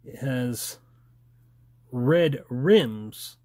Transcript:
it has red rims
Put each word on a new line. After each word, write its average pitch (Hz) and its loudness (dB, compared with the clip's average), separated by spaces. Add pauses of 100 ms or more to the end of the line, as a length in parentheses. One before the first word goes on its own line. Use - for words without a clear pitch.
it - -18
has 123 -4 (1120)
red 147 2
rims 123 0